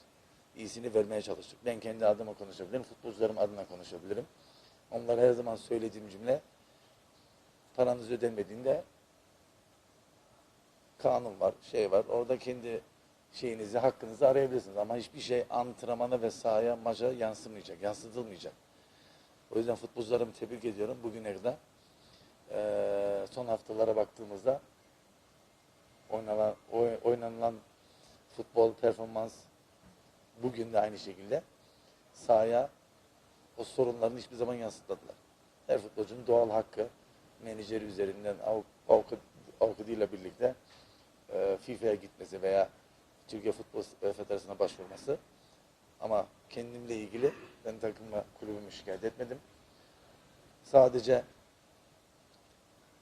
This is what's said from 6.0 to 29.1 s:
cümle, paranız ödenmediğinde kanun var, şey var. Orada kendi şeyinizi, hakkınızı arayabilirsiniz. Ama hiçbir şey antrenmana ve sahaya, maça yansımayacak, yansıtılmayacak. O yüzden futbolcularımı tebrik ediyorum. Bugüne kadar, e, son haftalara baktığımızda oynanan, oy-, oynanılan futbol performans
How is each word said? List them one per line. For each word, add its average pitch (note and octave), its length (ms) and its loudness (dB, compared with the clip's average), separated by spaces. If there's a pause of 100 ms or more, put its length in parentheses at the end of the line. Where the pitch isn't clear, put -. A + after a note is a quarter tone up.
cümle, A#2 320 -2 (1300)
paranız B2 360 2
ödenmediğinde A#2 720 -2 (2250)
kanun A#2+ 420 0
var, F#2+ 220 4
şey G#2 300 0
var. G2+ 180 6
Orada A#2+ 280 2
kendi A#2+ 440 -6 (520)
şeyinizi, A2+ 440 -4
hakkınızı A#2+ 500 2
arayabilirsiniz. B2+ 500 2
Ama G#2+ 180 0
hiçbir A#2+ 240 -8
şey B2 300 0
antrenmana A#2+ 720 -2
ve A2 100 0
sahaya, A#2 440 2
maça A#2 360 0
yansımayacak, G#2+ 720 -6
yansıtılmayacak. G#2+ 720 -6 (960)
O G#2+ 60 0
yüzden A#2 180 0
futbolcularımı A#2 580 -2
tebrik A2+ 320 -8
ediyorum. A2 380 -2
Bugüne G#2+ 320 -6
kadar, A#2 200 -2 (960)
e, G2+ 800 0
son B2+ 140 -6
haftalara A2 500 2
baktığımızda G#2+ 640 0 (1500)
oynanan, G#2+ 460 0 (160)
oy-, A#2 320 2
oynanılan A#2 520 0 (840)
futbol A2+ 360 4
performans A2+ 600 0 (1120)